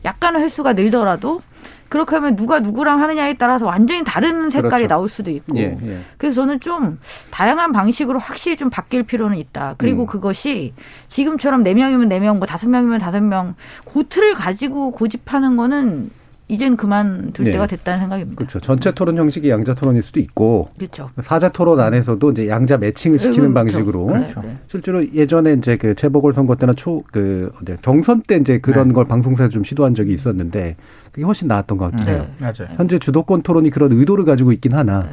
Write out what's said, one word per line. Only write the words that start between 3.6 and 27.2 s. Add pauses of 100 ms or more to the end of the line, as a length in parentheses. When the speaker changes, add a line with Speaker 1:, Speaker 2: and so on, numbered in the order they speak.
Speaker 1:
완전히
다른
색깔이
Speaker 2:
그렇죠.
Speaker 1:
나올
수도
있고.
Speaker 2:
예,
예. (180)
Speaker 1:
그래서
저는
좀 (320)
다양한
방식으로
확실히
좀
바뀔
필요는
있다.
그리고
Speaker 2:
음.
Speaker 1:
그것이 (340)
지금처럼
네
명이면
네
명,
뭐
다섯
명이면
다섯
명, (300)
그
틀을
가지고
고집하는
거는 (380)
이젠
그만둘
Speaker 2:
네.
Speaker 1:
때가
됐다는
생각입니다.
Speaker 2:
그렇죠.
전체
토론
형식이
양자
토론일
수도
있고
Speaker 1:
그렇죠. (120)
Speaker 2:
사자
토론
안에서도
이제
양자
매칭을
시키는
Speaker 1:
네,
그렇죠.
Speaker 2:
방식으로.
Speaker 1:
네,
Speaker 3:
그렇죠.
Speaker 1:
네. (100)
Speaker 2:
실제로 (100)
예전에
이제
그
재보궐선거
때나
초-,
그 (120)